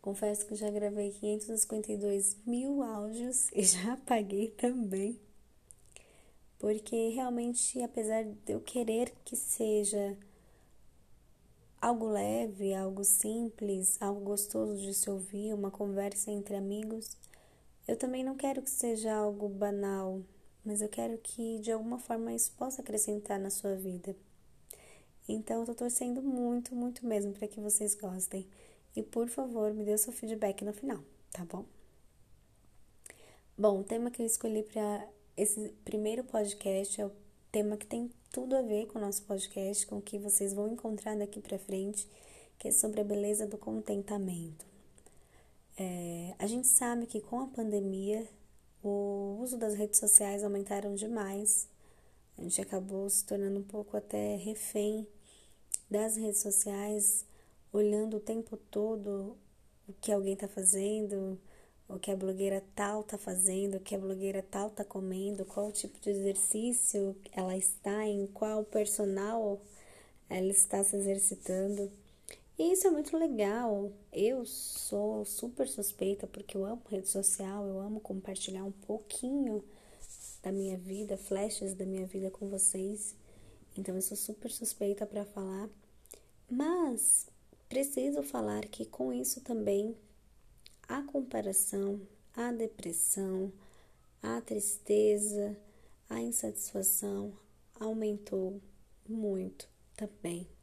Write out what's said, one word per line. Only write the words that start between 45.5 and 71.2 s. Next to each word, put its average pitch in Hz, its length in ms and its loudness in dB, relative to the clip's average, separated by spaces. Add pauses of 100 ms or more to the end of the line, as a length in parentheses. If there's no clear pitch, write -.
É, 175 600 -4
a - 80 -2
gente 240 220 2
sabe 240 400 6
que 214 140 -4
com 240 180 -4
a 262 80 -2
pandemia, 208 800 0 (560)
o 202 580 0
uso 247 160 -4
das 220 160 0
redes 208 260 4
sociais 202 440 6
aumentaram 202 520 0
demais. 208 720 2 (720)
A - 40 -10
gente 175 200 0
acabou 196 480 -2
se - 140 4
tornando 196 340 0
um 202 60 -4
pouco 208 320 -8
até 208 400 -2
refém 214 720 -2 (840)
das 220 280 0
redes 220 240 0
sociais, 208 840 2 (460)
olhando 214 460 2
o 208 40 -4
tempo 226 360 -6
todo 208 800 -4 (500)
o 196 60 -14
que - 180 -2
alguém 196 240 2
tá 196 120 -6
fazendo, 196 920 2 (500)
o 190 100 -8
que - 100 -8
a 196 60 2
blogueira 190 480 0 (100)
tal 208 300 0
tá 208 140 -8
fazendo, 190 580 4
o 190 60 -2
que 202 120 -6
a 196 60 0
blogueira 190 420 -2
tal 196 280 -2
tá 214 120 -8
comendo, 196 640 -2
qual 208 300 -2
tipo - 260 -4
de - 100 -2
exercício 202 1040 2 (200)
ela 185 240 0
está, 208 500 2
em 202 200 0
qual 214 360 -2
personal 208 960 0 (680)
ela 185 180 0
está 196 380 6
se 208 100 2
exercitando. 196 960 0 (640)